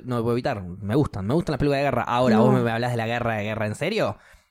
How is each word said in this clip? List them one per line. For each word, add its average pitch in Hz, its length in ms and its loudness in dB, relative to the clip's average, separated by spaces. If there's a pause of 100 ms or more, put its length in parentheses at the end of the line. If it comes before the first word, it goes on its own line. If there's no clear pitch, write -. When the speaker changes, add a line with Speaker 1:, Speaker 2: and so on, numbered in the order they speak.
Speaker 1:
no 123 120 -2
lo 113 40 0
puedo 117 140 0
evitar. 123 260 -4
Me 98 320 -6
gustan, 120 320 0
me 117 80 0
gustan 170 200 0
las 135 40 -4
películas 143 220 2
de 143 60 0
guerra. 123 180 0
Ahora, 120 320 2
Speaker 2:
No. 110 100 6
Speaker 1:
vos 127 180 6
me 117 60 2
hablás 120 220 -2
de 120 60 -2
la 113 100 -2
guerra, 117 300 -2
de 104 80 -4
guerra 107 200 -4
en 104 80 -2
serio, 156 460 -2 (320)